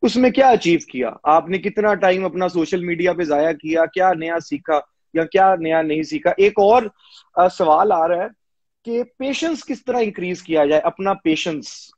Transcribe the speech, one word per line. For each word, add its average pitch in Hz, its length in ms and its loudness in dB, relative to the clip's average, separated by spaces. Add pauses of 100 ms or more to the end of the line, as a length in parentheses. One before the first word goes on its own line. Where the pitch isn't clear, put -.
उसमें 247 280 2
क्या 269 180 4
achieve 170 300 2 (100)
किया? 123 360 -6
आपने 160 320 2
कितना 208 360 -2
time 185 300 0
अपना 180 240 -4
social 175 360 -4
media 175 280 -2
पे 170 120 -4
जाया 151 280 0
किया? 160 340 -2
क्या 185 260 0
नया 165 260 -4
सीखा - 480 -4 (300)
या 165 80 0
क्या 190 320 2
नया 160 260 0
नहीं 156 200 -2
सीखा? 156 380 -2
एक 208 180 2
और, 214 340 4 (460)
अ, 180 100 6
सवाल 180 440 2
आ 165 140 2
रहा 175 160 0
है 214 60 -6 (560)
कि 233 180 -4
patience 269 600 -6
किस - 220 -10
तरह 247 140 -2
increase 185 420 -4
किया 156 260 0
जाए, 151 140 2
अपना 190 340 -2
patience, 156 840 -6